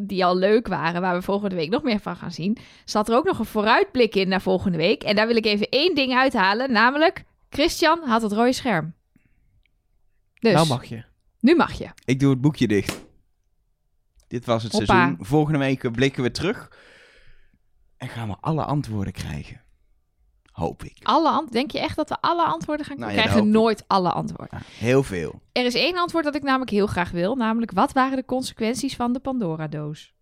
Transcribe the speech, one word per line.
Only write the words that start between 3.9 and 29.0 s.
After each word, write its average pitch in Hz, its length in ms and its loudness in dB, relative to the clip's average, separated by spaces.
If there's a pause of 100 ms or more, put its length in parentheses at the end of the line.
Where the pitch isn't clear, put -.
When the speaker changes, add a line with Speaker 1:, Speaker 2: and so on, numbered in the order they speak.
Speaker 1:
in 190 140 2
naar 190 140 0
volgende 185 360 0
week. 180 240 2
En 208 140 0
daar 214 100 4
wil 233 100 2
ik 220 100 2
even 208 220 0
één 311 260 2
ding 262 200 0
uithalen, 247 580 2
namelijk 277 520 4 (260)
Christian 320 540 2
had 226 180 2
het 208 100 -2
rode 233 200 4
scherm. 170 420 -2 (1400)
Dus, 226 140 2
Speaker 2:
Nou 165 140 4
mag 123 180 -2
je. 113 180 -14 (380)
Speaker 1:
nu 285 140 6
mag 277 180 2
je. - 160 -10 (160)
Speaker 3:
Ik 131 160 0
doe 139 100 6
het 131 100 2
boekje 135 280 2
dicht. 101 320 0 (1300)
Dit 120 160 -10
was 113 180 0
het 113 100 -6
Speaker 1:
Hoppa. 208 140 0
Speaker 3:
seizoen. 175 300 2 (100)
Volgende 151 320 2
week, 135 260 0
eh, 127 60 -2
blikken 131 320 0
we 120 80 0
terug. - 400 -4 (1300)
En 123 120 -12
gaan 113 200 -10
we 95 120 -8
alle 156 240 -2
antwoorden 110 480 -4
krijgen. 76 480 -10 (920)
Hoop - 320 -6
ik. - 180 -18
Speaker 1:
Alle 285 280 2
ant-, 294 220 -2
denk 254 180 -2
je - 100 -6
echt - 160 -6
dat 302 120 -4
we 262 120 -6
alle 339 240 0
antwoorden 302 420 -4
gaan 285 120 -12
Speaker 3:
Nou, 226 140 -8
Speaker 1:
krijgen? 220 180 0
Speaker 3:
ja, 202 60 2
dat 208 100 6
hoop 214 80 4
ik. 220 60 6
Speaker 1:
Nooit 220 260 0
alle 185 240 2
antwoorden. - 480 -8
Speaker 3:
Ja, - 280 -8
heel 131 160 6
veel. 90 400 -6 (100)
Speaker 1:
Er 247 120 0
is 247 100 0
één 349 220 0
antwoord 330 280 0
dat 294 100 -2
ik 294 80 -6
namelijk 262 280 0
heel 202 160 2
graag 180 240 -2
wil, 175 260 -2
namelijk 226 360 -2
wat 214 200 0
waren 269 240 0
de 262 80 -4
consequenties 254 720 -4
van 240 160 -2